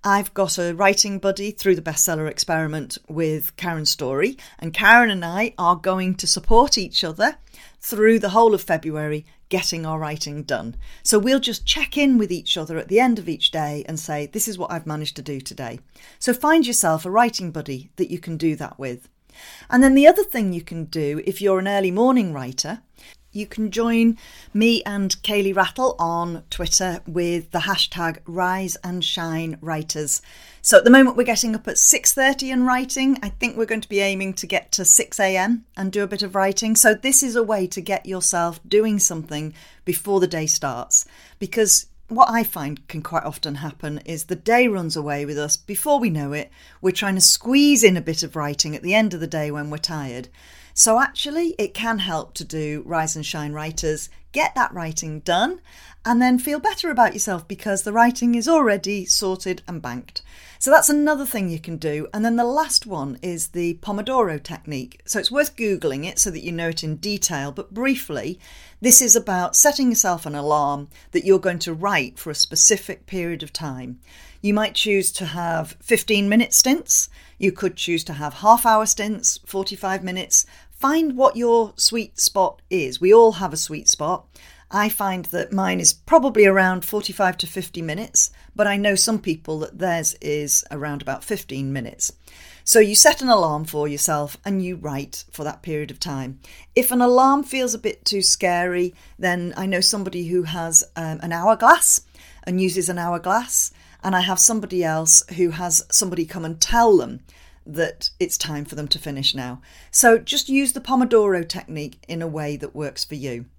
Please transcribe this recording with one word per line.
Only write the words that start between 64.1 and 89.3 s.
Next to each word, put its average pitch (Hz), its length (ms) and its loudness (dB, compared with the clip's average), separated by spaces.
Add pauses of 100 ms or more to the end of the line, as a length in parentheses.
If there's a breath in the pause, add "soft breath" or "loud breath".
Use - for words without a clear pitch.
technique. - 640 -12
So - 140 -4
it's 180 120 0
worth 294 240 0
Googling 170 500 -2
it - 120 -10
so 202 140 0
that 160 120 -12
you 170 80 -6
know 165 180 -4
it 165 140 -8
in 156 120 -6
detail, 165 560 -6
but 196 220 -14
briefly, 185 680 -4 (420 loud breath)
this 247 200 6
is 233 140 4
about 226 400 0
setting 285 340 4
yourself 185 360 -2
an 151 100 -8
alarm 143 540 -2 (220 soft breath)
that 175 120 -2
you're 190 140 4
going 180 220 -2
to 165 140 -6
write 160 440 -2
for - 140 -12
a 147 40 -8
specific - 720 0
period 170 380 -8
of 147 100 -18
time. 127 460 -10 (420 soft breath)
You 202 120 0
might 214 220 -2
choose 196 380 0
to 190 140 -8
have 165 540 -6
fifteen 208 460 0
minute 220 260 2
stints. - 540 2 (300 soft breath)
You 185 160 0
could 185 240 -4
choose 165 280 -4
to 165 80 -10
have 147 220 -8
half 220 300 6
hour 220 200 4
stints, 214 600 -2
forty-five 190 580 -6
minutes. 185 420 2 (240 soft breath)
Find 294 460 0
what 254 220 4
your 233 400 2
sweet - 420 -2
spot - 500 0
is. 139 300 -4
We 185 140 6
all 226 200 8
have 170 200 -6
a 160 40 -8
sweet - 300 -4
spot. - 400 -2 (420 soft breath)
I 208 200 0
find 190 360 -4
that 170 280 -6
mine 185 260 0
is - 140 2
probably 254 520 4
around 185 380 4
forty-five 196 540 -4
to 175 100 -8
fifty 180 340 -10
minutes, 165 500 -2 (220 soft breath)
but 208 140 2
I 202 80 0
know 202 200 2
some 214 240 0
people 160 400 -6